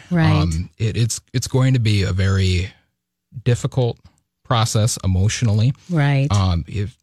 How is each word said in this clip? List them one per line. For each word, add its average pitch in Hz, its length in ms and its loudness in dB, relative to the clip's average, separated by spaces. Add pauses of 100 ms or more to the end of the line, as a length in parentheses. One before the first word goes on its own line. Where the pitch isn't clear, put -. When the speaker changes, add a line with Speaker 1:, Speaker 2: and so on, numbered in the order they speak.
(120)
Speaker 1:
Right. 160 280 2
Speaker 2:
Um, 85 380 -2
it, 110 180 -2
it's, 113 240 -2 (140)
it's 127 140 -4
going 131 260 2
to 127 60 2
be 107 240 0
a 92 100 -2
very 95 560 0 (760)
difficult 120 540 -2 (460)
process 113 600 0
emotionally. 107 720 0 (160)
Speaker 1:
Right. 143 400 0
Speaker 2:
Um, 92 380 0
if, - 360 -8